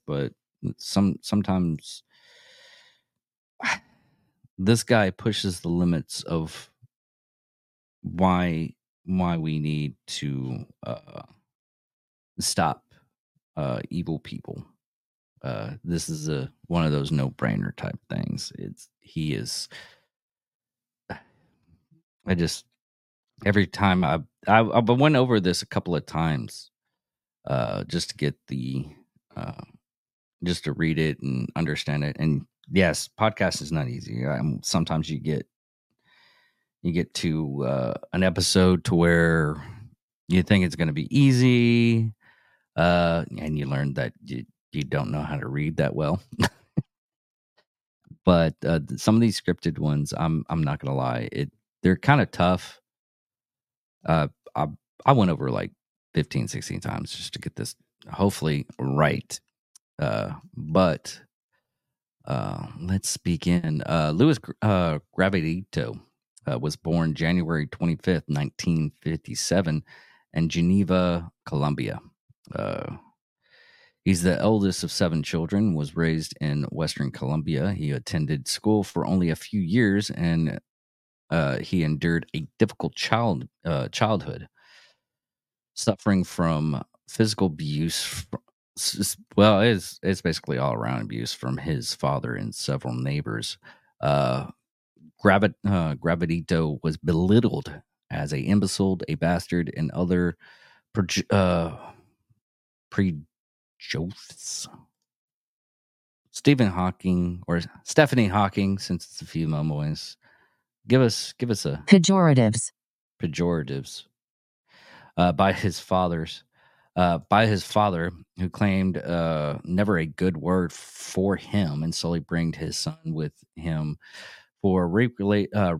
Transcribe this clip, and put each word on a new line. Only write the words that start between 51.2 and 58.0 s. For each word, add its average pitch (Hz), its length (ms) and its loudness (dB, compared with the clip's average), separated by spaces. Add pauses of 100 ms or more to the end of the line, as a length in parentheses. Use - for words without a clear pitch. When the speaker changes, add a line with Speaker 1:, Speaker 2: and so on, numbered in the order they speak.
Speaker 1:
it, - 180 -4 (320)
they're 90 140 6
kinda 139 300 4
tough. - 560 0 (1200)
Uh, 78 220 2 (260)
I, 76 140 -2 (380)
I 135 80 8
went 101 180 6
over, 67 180 -2
like, 50 220 -4 (420)
fifteen, 69 360 0
sixteen - 320 -8
times - 340 -8
just - 200 -12
to - 40 -10
get - 160 -10
this - 200 -8 (360)